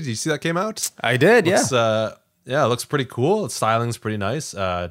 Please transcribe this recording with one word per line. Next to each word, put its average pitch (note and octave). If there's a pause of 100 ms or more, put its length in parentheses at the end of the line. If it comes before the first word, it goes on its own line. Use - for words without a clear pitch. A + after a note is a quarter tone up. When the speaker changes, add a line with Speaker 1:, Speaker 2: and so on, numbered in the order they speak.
Speaker 1:
did D3+
you A2+
see -
that D3
came E3
out? G#3+ (100)
Speaker 2:
I A#2
did, G3
Speaker 1:
Looks, A3+
Speaker 2:
yeah. B2
Speaker 1:
uh, A2 (300)
yeah, C3+
it A2+
looks A#2+
pretty C#3+
cool. F3
Its -
styling's A#2
pretty G#2+
nice. A#2
Uh, F2+